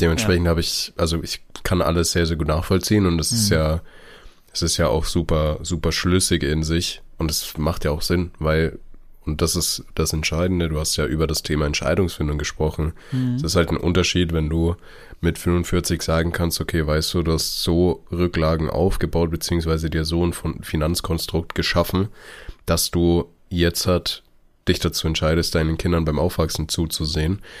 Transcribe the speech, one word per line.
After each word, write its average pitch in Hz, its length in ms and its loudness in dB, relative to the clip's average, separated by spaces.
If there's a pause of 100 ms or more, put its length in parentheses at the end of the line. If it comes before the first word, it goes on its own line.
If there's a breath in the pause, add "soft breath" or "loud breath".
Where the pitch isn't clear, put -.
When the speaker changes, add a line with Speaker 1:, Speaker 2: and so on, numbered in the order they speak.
Speaker 1:
Dementsprechend 85 440 4
Speaker 2:
ja. 85 60 4
Speaker 1:
habe 82 100 2
ich, - 360 -4
also 82 240 -2
ich - 200 -10 (220)
kann 90 180 0
alles 85 320 2
sehr, 85 120 2
sehr 80 120 0
gut 78 100 -2
nachvollziehen 92 580 2
und 85 140 2
es 78 120 -2
ist 113 200 2
Speaker 2:
Mhm. 92 60 4
Speaker 1:
ja, 78 240 2 (680 loud breath)
es - 100 -8
ist 82 160 0
ja 82 100 4
auch 78 180 2
super, 78 560 0
super 80 300 -2
schlüssig 90 520 2
in 80 200 0
sich 82 380 -2 (160)
und 80 140 -2
es - 260 -6
macht 78 280 0
ja 73 60 2
auch 76 100 -2
Sinn, 87 380 0
weil, 78 400 0 (460)
und 78 160 -2
das - 140 2
ist - 280 -2 (120)
das 78 180 -2
Entscheidende, 85 560 0
du 76 100 -2
hast - 180 -2
ja 78 80 0
über 78 220 0
das 78 160 -4
Thema 76 220 0
Entscheidungsfindung 76 720 0
gesprochen. 78 560 -2 (180 loud breath)
Speaker 2:
Mhm. 127 240 0
Speaker 1:
Es 131 80 -2
ist 82 120 -2
halt 82 140 4
ein 82 80 0
Unterschied, 87 560 2
wenn 78 160 0
du 82 260 0 (460 loud breath)
mit 85 160 0
fünfundvierzig 87 640 0
sagen 82 300 0
kannst, 85 300 -2
okay, 78 240 -2
weißt 78 280 0
du, 87 100 2
du 80 100 2
hast - 300 -2
so 87 480 2
Rücklagen 82 580 2
aufgebaut, 85 600 2
beziehungsweise 80 580 0
dir 78 140 0
so 82 220 2
ein 82 80 0
Fun-, - 300 -6
Finanzkonstrukt 82 920 -2
geschaffen, 87 540 2 (560 loud breath)
dass - 260 0
du 85 340 4 (240)
jetzt 85 380 0
halt - 360 0 (440)
dich - 120 2
dazu 82 280 -2
entscheidest, 80 480 2
deinen 80 220 0
Kindern 85 280 0
beim 76 140 0
Aufwachsen 80 500 -2
zuzusehen 80 720 -2 (200 loud breath)